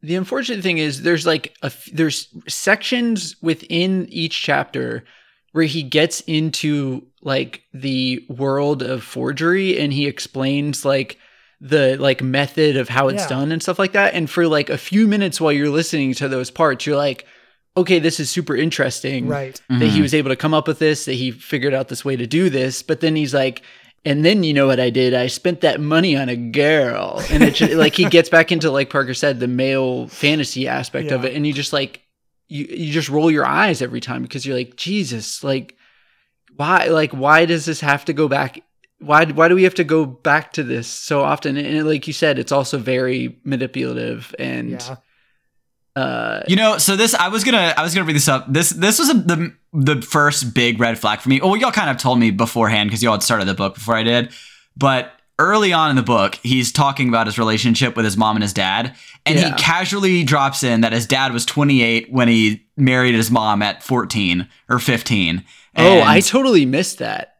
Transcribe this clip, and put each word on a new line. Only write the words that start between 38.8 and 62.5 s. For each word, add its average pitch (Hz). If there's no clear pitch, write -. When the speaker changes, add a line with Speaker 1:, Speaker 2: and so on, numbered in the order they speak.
Speaker 1:
Why, 151
why 160
do 175
we 185
have 180
to 180
go 156
back 147
to 156
this 123
so -
often?" 143
And, 143
and 156
like 151
you 156
said, 151
it's -
also 139
very 127
manipulative 123
and, 123
Speaker 2:
Yeah. 120
Speaker 1:
uh, 117
Speaker 3:
You 185
know, 214
so 196
this, 220
I 175
was 208
gonna, 202
I 151
was 165
gonna 185
bring 156
this 143
up. 135
This, 160
this 190
was 294
a, 311
the, 170
the 139
first 143
big 120
red 117
flag 107
for -
me. 135
Well, 190
y'all 240
kind 185
of 131
told 123
me 113
beforehand 107
'cause 107
y'all 113
had 101
started 107
the 98
book 95
before 113
I 110
did. 120
But 135
early 196
on 160
in 139
the 127
book, 104
he's 123
talking 139
about 113
his 104
relationship 113
with 113
his 101
mom 107
and 107
his 98
dad. 101
And 156
Speaker 1:
Yeah. 156
Speaker 3:
he -
casually 180
drops 139
in 117
that 113
his 113
dad 135
was 117
twenty-eight 123
when 127
he 110